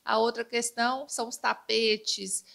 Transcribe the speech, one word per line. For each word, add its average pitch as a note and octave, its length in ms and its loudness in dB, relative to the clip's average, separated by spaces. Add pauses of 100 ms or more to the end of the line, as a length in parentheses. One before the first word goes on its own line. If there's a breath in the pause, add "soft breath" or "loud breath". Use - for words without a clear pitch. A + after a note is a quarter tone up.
A A3 140 2
outra A#3 260 2
questão A#3+ 640 -2
são A#3 220 -4
os - 80 -10
tapetes, G#3+ 1040 0 (100)